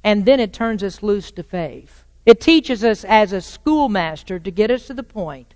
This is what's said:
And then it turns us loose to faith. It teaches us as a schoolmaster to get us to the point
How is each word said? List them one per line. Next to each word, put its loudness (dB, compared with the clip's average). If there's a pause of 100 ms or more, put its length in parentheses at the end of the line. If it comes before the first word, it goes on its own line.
And 2
then 6
it -2
turns -4
us -8
loose -4
to -14
faith. -10 (200)
It 6
teaches 2
us 0
as 2
a -4
schoolmaster -4
to -8
get 0
us -2
to -14
the -10
point -12